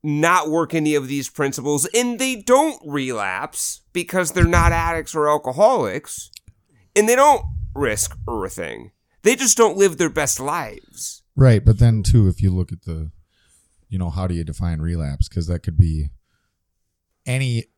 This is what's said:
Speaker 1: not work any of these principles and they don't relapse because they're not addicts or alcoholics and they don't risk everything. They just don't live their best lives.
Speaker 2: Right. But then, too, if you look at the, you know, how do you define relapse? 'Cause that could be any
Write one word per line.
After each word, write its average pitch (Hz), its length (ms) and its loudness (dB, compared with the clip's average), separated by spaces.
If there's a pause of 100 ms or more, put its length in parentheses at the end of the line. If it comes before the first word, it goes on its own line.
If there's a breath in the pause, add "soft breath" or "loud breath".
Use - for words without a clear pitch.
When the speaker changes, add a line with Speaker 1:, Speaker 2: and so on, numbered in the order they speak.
Speaker 1:
not 156 460 2
work 160 240 0
any 151 220 0
of 135 120 -2
these 135 220 -6
principles 143 640 -2
and 240 260 -6
they 262 160 -2
don't 262 500 2
relapse 127 960 -6 (120)
because 175 380 -4
they're 180 140 2
not 170 260 2
addicts 165 440 -4
or 151 140 0
alcoholics 147 1000 0 (640)
and 214 140 4
they 247 60 4
don't 277 280 4 (320)
risk 123 420 -4 (100)
everything. 90 640 -8 (320)
They 247 120 4
just 254 220 0
don't 220 200 4
live 196 200 4
their 170 120 0
best 143 300 -4
lives. 135 840 -10 (140)
Speaker 2:
Right. 127 280 6
But 110 160 6
then, 113 240 4
too, 107 240 6
if 90 140 0
you 95 100 2
look 90 200 -4
at 85 120 -14
the, 80 280 -10 (760)
you 92 100 -6
know, 87 100 -2
how 92 180 -4
do 90 60 -2
you 85 100 -4
define 80 380 -6
relapse? 78 460 -2
'Cause 85 200 -4
that 87 120 -4
could 80 180 -6
be 78 320 2 (1160)
any 123 400 -2 (120)